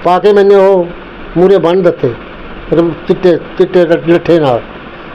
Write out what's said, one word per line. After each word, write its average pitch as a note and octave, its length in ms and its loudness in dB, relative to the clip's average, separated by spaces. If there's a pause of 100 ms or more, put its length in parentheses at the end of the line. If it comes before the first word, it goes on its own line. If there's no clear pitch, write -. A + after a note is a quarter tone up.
ਪਾ F3+ 160 2
ਕੇ G3+ 140 2
ਮੈਨੇ G3+ 220 4
ਉਹ F#3+ 320 4 (500)
ਮੂਹਰੇ F#3 200 4
ਬੰਨ੍ਹ F3 260 0
ਦਿੱਤੇ, E3 240 0 (640)
ਮਤਲਬ E3 220 0 (140)
ਚਿੱਟੇ, F3 300 2
ਚਿੱਟੇ F3+ 480 0
ਲ-, D#3+ 220 -2
ਲੱਠੇ E3+ 320 2
ਨਾਲ B2+ 220 0 (540)